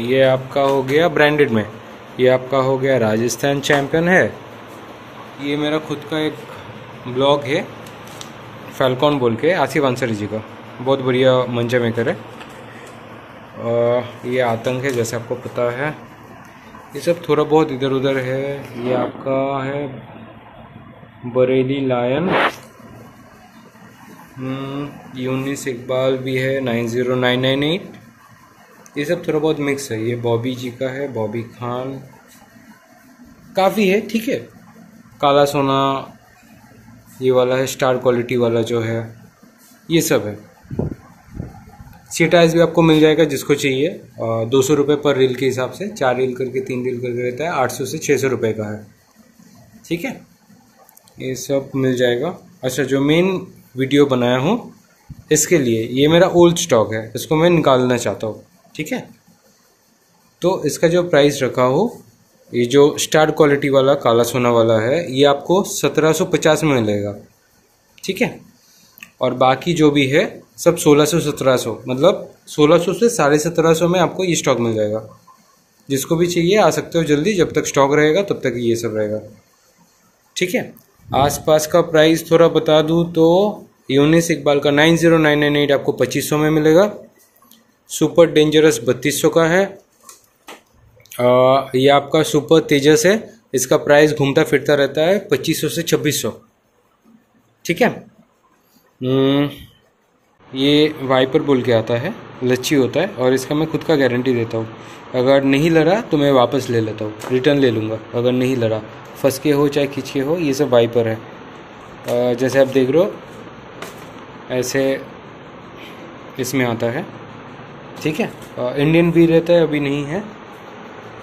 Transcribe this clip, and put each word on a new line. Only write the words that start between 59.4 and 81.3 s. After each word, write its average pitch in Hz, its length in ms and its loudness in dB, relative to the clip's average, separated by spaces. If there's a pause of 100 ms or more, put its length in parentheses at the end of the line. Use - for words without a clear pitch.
तो 175 240 0
इसका 156 220 0
जो 175 160 2
price 143 380 2
रखा 127 220 0
हो, 156 380 0 (500)
ये 120 140 0
जो 143 320 4
star 156 340 2
quality 143 380 2
वाला 135 260 4
काला 120 280 2
सोना 120 260 0
वाला 113 300 4
है, 135 320 -2
ये 135 140 2
आपको 156 380 2
सत्रह 151 480 0
सौ 160 140 0
पचास 156 380 0
में 151 80 2
मिलेगा, 104 420 -2 (920)
ठीक 190 180 -4
है। 165 180 -4 (800)
और 127 160 -2
बाकी 131 380 2
जो 151 160 4
भी 143 180 2
है 165 340 -2 (160)
सब 165 200 2
सोलह 147 260 6
सौ, 160 180 0
सत्रह 135 340 0
सौ, 113 320 -6
मतलब 143 460 0 (140)
सोलह 151 300 4
सौ 175 160 -2
से 233 160 2
साढ़े 151 300 2
सत्रह 165 340 2
सौ 165 140 0
में 180 120 0
आपको 170 240 -2
ये 170 120 0
stock 123 240 0
मिल 117 140 -2
जाएगा। 107 320 -2 (840)
जिसको 139 280 -2
भी 175 120 0
चाहिए 175 300 2
आ 175 120 6
सकते 151 280 -4
हो 165 60 0
जल्दी, 147 300 0
जब 165 180 0
तक - 140 -2
stock 139 280 2
रहेगा 156 300 2
तब 139 180 -6
तक 120 160 -2
ये 117 180 0
सब 113 200 -6
रहेगा, 107 240 -4 (1160)
ठीक 180 180 -4
है। 190 200 -4 (320)
आसपास 147 600 0